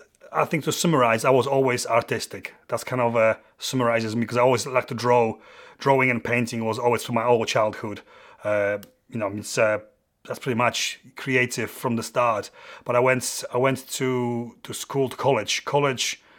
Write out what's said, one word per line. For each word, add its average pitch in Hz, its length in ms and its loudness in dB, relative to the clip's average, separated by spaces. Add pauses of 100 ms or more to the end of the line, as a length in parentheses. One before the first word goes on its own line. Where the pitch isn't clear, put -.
(320)
I 156 120 0
think 151 220 -2
to 156 80 0
summarize, 123 500 2
I 131 60 4
was 131 180 4
always 135 400 0
artistic. 113 680 -2 (140)
That's - 160 -6
kind 127 180 -4
of, 117 140 0
uh, 110 200 4 (220)
summarizes 117 560 0
me, 117 120 -2
'cause 113 120 -4
I 120 40 4
always 123 260 2
like 127 200 0
to 127 60 -10
draw. 117 440 2 (420)
Drawing 131 320 4
and 117 100 -4
painting 120 440 -2
was 110 120 -2
always 120 280 0
from 120 100 -4
my 113 80 0
whole 117 220 2
childhood. 107 560 -2 (420)
Uh, 104 360 0 (300)
you 120 80 -10
know, 101 160 -4
it's, - 240 -6
uh, 107 220 4 (460)
that's 123 120 -8
pretty 120 200 -4
much - 420 0 (160)
creative 123 560 0
from 120 240 -2
the 113 80 -2
start. 117 480 0 (320)
But 123 140 0
I - 20 6
went, 127 540 2
I 127 40 -2
went 131 340 0
to, 120 720 -2
to - 100 -12
school, 135 340 -2
to - 80 -12
college. - 480 0
College, 139 580 -2 (180)